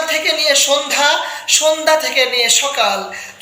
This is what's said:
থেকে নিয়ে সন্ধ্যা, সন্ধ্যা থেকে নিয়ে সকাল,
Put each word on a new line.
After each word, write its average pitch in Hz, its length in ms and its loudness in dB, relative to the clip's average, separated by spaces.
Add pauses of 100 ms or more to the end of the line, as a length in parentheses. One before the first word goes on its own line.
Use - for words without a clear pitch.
(120)
থেকে 311 260 -2
নিয়ে 302 160 2 (120)
সন্ধ্যা, 277 420 0 (500)
সন্ধ্যা 311 460 2
থেকে 269 180 0 (100)
নিয়ে 240 160 0 (140)
সকাল, 208 360 0 (440)